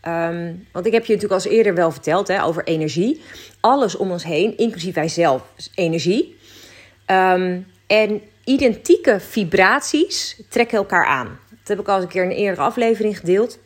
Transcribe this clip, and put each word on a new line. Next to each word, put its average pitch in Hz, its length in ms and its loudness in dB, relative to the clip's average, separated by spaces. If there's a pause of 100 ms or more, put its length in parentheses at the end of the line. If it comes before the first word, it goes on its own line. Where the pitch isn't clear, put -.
Ehm, 170 520 -4 (180)
want 180 140 -8
ik 220 80 2
heb 226 120 0
je 226 80 0
natuurlijk 202 280 0
al - 60 -6
eens 226 100 2
eerder 208 180 4
wel 165 160 2
verteld, 185 360 -2
hè, 190 160 -2
over 165 200 -2
energie. 160 580 -2 (380)
Alles 226 360 2
om 190 160 -2
ons 175 120 -6
heen, 175 340 0
inclusief 190 360 -2
wij 160 140 -2
zelf, 160 360 0 (140)
is - 180 -20
energie. 175 600 0 (720)
Ehm, 185 540 2 (320)
en 214 300 2 (220)
identieke 254 760 2
vibraties 214 1300 0
trekken 233 280 0
elkaar 190 280 0
aan. 127 340 -4 (100)
Dat - 180 -20
heb 202 120 -2
ik 202 80 -8
al 196 80 2
eens 185 80 0
een 180 60 -8
keer 185 140 -2
in 185 60 -2
een - 60 -4
eerdere 196 260 -2
aflevering 220 560 0
gedeeld. 190 480 0